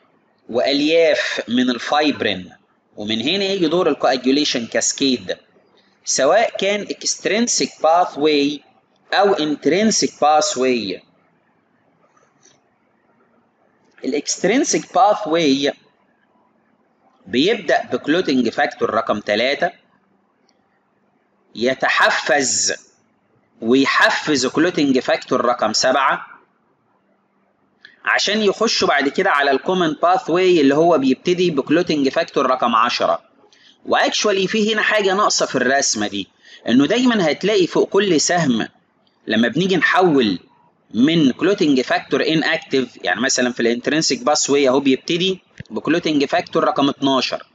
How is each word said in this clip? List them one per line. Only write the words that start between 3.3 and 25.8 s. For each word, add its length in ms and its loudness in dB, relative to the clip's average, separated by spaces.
يجي 220 -2
دور 220 0
الكواجيوليشن 760 0
كاسكيد، 680 -2
سواء 520 0
كان 240 -2
اكسترينسيك 880 -4
باثواي 760 2
او 220 2
انترينسيك 760 0
باثواي. 800 0
الاكسترينسيك 880 -2
باثواي 800 2
بيبدأ 640 0
بكلوتينج 560 0
فاكتور 460 -2
رقم 260 0
تلاتة، 500 -2
يتحفز 1200 0
ويحفز 880 2
كلوتينج 520 0
فاكتور 460 -2
رقم 280 0
سبعة 540 0